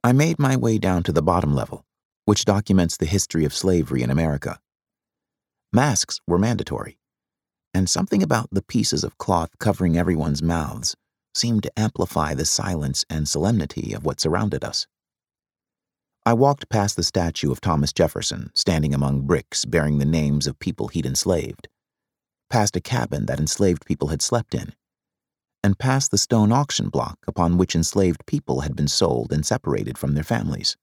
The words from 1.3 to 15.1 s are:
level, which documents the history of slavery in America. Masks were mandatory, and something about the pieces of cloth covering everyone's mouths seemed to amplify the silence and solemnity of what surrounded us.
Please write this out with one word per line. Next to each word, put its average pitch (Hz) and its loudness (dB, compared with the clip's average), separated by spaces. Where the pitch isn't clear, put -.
level, - -6
which 104 2
documents 95 2
the 85 -2
history 82 0
of 73 -2
slavery 80 0
in 62 0
America. 73 -2
Masks 123 0
were 87 2
mandatory, 104 -4
and 185 2
something 190 0
about - 0
the 98 -2
pieces - -2
of - -8
cloth 85 0
covering 90 2
everyone's 78 0
mouths 73 -2
seemed 117 0
to - -6
amplify 82 0
the 69 -2
silence 73 -2
and 78 -2
solemnity 78 -2
of - -8
what 135 -4
surrounded 101 0
us. - -6